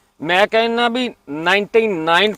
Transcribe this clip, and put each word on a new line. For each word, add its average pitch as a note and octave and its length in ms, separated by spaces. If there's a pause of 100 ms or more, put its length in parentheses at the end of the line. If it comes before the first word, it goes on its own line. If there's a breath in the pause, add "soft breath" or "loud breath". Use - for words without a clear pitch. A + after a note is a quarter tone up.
(220)
ਮੈਂ F3+ 240
ਕਹਿੰਦਾ A#3 420
ਵੀ A#3 260 (160)
ਨਾਈਨਟੀ G#3 560
ਨਾਈਨ F3+ 520